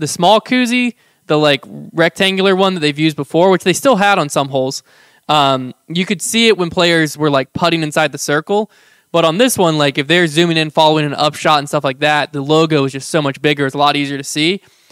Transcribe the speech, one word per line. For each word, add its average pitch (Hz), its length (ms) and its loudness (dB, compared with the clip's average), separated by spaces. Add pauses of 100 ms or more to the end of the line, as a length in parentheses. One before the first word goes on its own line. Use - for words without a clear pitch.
the 151 80 -4
small 196 320 2
koozie, 247 540 -2 (340)
the, 151 100 2
like, 147 240 2 (300)
rectangular 190 640 0
one 190 180 2
that 175 60 -6
they've 147 180 -2
used 156 180 0
before, 165 340 0
which 185 120 2
they 185 100 0
still 254 240 2
had 202 220 2
on 147 100 -2
some 139 200 -2
holes. 135 340 -4 (460)
Um, 135 440 0 (140)
you 175 180 -4
could 180 160 -4
see 226 280 0
it 196 100 2
when 175 100 -2
players 165 480 0
were, 151 140 0
like, 135 220 -2
putting 165 320 0
inside 151 280 -2
the 143 60 -12
circle. 202 520 -2 (420)
But 165 120 2
on 165 140 0
this 247 180 2
one, 160 220 2
like, 143 180 0
if 143 120 -4
they're 175 180 4
zooming 165 300 0
in, 156 140 -2
following 156 360 2
an 143 80 -4
upshot 151 460 0
and 143 80 -10
stuff 147 160 -2
like 135 160 -4
that, 147 320 0
the 147 80 -6
logo 151 440 2
is 131 80 -4
just 131 180 -12
so 160 120 0
much 139 180 -4
bigger. 147 260 0
It's 135 80 -6
a 143 40 -6
lot 143 160 2
easier 143 240 -4
to 135 60 -12
see. 165 360 -2 (320)